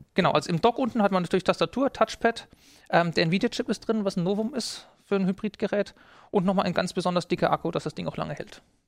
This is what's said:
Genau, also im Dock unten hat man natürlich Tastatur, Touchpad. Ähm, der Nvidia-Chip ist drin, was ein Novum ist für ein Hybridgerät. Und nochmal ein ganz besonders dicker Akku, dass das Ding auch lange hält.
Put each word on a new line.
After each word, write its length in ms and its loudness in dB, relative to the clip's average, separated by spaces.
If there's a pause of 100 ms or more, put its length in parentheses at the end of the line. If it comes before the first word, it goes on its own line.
(140)
Genau, 180 2
also 180 2
im 120 0
Dock 160 4
unten 260 2
hat 80 4
man 100 2
natürlich 220 0
Tastatur, 480 0
Touchpad. 560 0 (420)
Ähm, 240 2
der 120 2
Nvidia-Chip 420 0
ist 140 -4
drin, 240 -2
was 100 -2
ein 80 0
Novum 300 -2
ist 340 -8 (160)
für 120 0
ein 120 2
Hybridgerät. 680 -4 (360)
Und 140 2
nochmal 200 2
ein 80 0
ganz 200 0
besonders 340 0
dicker 240 2
Akku, 200 -2
dass 120 -4
das 100 -8
Ding 140 -8
auch 80 -8
lange 200 -6
hält. 260 -14 (260)